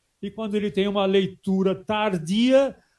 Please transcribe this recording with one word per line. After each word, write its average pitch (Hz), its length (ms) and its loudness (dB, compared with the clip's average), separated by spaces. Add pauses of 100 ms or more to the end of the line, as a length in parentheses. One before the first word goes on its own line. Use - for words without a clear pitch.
(220)
E 202 80 -10
quando 214 240 -8
ele 208 160 -2
tem 196 180 -2
uma 202 160 0
leitura 190 680 0
tardia, 214 1000 0 (240)